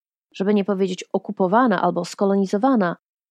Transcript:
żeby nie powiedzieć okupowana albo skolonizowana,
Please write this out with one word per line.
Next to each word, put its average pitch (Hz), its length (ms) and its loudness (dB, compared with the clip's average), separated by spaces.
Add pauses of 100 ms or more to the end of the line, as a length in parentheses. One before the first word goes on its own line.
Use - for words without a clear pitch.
(320)
żeby 196 220 -2
nie 202 120 2
powiedzieć 190 480 -2
okupowana 202 680 0
albo 175 240 0
skolonizowana, 196 880 0 (360)